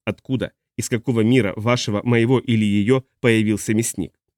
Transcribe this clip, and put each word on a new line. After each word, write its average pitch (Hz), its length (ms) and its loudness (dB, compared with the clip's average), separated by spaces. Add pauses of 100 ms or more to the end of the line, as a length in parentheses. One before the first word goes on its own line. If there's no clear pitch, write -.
откуда, 110 460 -6 (260)
из - 120 -8
какого 113 320 -2
мира, 110 340 2
вашего, 107 480 -2
моего 117 360 2
или 110 260 0
ее, 104 380 2 (180)
появился 110 520 0
мясник. 107 460 -4 (180)